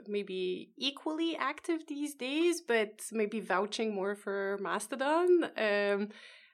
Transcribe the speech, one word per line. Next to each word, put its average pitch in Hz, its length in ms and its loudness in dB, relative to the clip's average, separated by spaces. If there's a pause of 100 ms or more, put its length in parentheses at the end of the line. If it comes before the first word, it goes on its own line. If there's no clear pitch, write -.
maybe 185 720 -2
equally 311 580 -2
active 320 520 -2
these 285 260 -4
days, 330 460 2
but 214 500 0
maybe 220 300 0
vouching 208 520 0
more 196 220 0
for 196 480 -4
Mastodon. 277 840 2 (120)
Um, 202 520 2 (460)